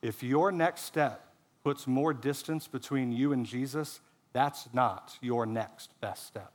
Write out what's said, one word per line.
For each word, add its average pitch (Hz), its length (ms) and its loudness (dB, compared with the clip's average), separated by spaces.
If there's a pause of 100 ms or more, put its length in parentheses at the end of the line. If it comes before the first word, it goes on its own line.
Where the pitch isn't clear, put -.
If 110 200 -4
your 147 300 4
next 170 300 0
step - 520 -2 (300)
puts 143 240 -2
more 139 260 4
distance 143 540 -2
between 131 440 -2
you 131 200 2
and 123 140 2
Jesus, 131 540 -4 (340)
that's 131 400 0
not 120 480 2
your 120 240 2
next - 560 -6
best 101 240 -8
step. - 300 -14